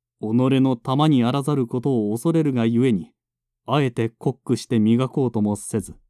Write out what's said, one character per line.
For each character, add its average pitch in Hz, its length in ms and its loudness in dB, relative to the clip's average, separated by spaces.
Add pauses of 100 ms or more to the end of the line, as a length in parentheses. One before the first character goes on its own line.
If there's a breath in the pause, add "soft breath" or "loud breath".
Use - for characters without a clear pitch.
(200)
己 107 140 -8
の 131 420 2
玉 139 320 0
に 135 160 4
あ 120 80 0
ら 139 100 -2
ざ 147 140 -2
る 127 120 -2
こ 123 140 -6
と 120 280 0
を 107 40 -2
恐 139 180 -2
れ 160 120 2
る 143 100 -2
が 117 120 0
ゆ 117 200 2
え 131 60 2
に、 90 220 -4 (520)
あ 139 160 0
え 131 100 0
て 113 180 -2
酷 - 340 -6
苦 120 140 0
し - 100 -10
て 120 120 0
磨 117 300 2
こ 131 180 -2
う 117 40 -6
と 110 100 -2
も 104 140 0
せ - 240 -6
ず、 - 160 -10 (140)